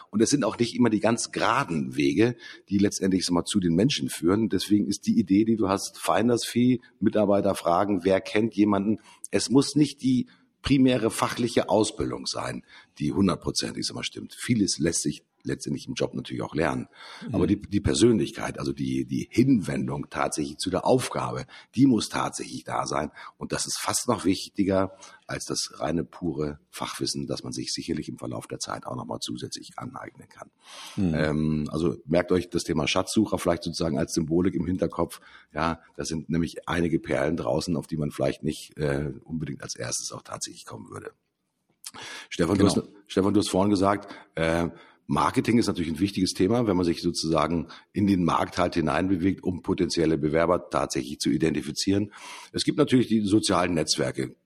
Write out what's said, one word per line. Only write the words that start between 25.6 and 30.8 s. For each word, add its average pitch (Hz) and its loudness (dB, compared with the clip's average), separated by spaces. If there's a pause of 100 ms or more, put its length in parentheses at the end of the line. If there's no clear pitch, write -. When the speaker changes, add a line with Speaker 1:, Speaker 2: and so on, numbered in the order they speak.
Speaker 1:
reine, 78 -2
pure 76 -6 (120)
Fachwissen, - -6
das 67 -6
man 64 -8
sich 64 -6
sicherlich 76 -4
im 64 -10
Verlauf 60 -8
der 64 -10
Zeit - -8
auch 64 -8
nochmal 58 -8
zusätzlich - -10
aneignen 62 -14
kann. - -20 (460)